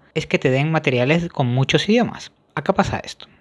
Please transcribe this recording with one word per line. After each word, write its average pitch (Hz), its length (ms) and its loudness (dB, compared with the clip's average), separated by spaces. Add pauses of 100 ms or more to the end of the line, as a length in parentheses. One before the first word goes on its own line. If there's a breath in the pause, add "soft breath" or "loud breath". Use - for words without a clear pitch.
(140 soft breath)
es 156 140 -4
que 180 100 0
te 139 120 2
den 139 200 2
materiales 151 580 0
con 131 200 -2
muchos 127 400 2
idiomas. - 420 0 (240)
Acá - 180 -2
pasa - 280 0
esto. - 260 -18 (140)